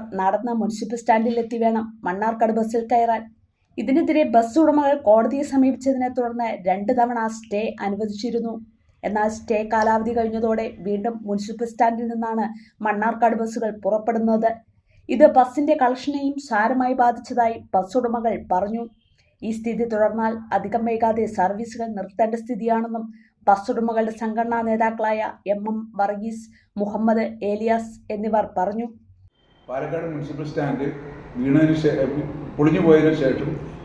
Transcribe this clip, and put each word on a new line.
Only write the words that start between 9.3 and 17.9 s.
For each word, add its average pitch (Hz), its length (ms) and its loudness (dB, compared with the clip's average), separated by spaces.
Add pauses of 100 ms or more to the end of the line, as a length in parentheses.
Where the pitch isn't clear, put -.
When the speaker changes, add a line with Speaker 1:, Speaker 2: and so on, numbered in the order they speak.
Speaker 1:
കാലാവധി 220 440 2
കഴിഞ്ഞതോടെ 226 600 -2
വീണ്ടും 202 440 -4
മുനിസിപ്പൽ 208 420 -6
സ്റ്റാൻഡിൽ 233 420 0
നിന്നാണ് 226 380 -4 (400)
മണ്ണാർക്കാട് 226 520 2
ബസ്സുകൾ 220 340 -4 (140)
പുറപ്പെടുന്നത്. 220 640 2 (580)
ഇത് 262 180 6
ബസിന്റെ 294 560 4
കളക്ഷനെയും 277 520 -2 (140)
സാരമായി 254 460 0
ബാധിച്ചതായി 233 640 0 (180)
ബസ് 185 240 0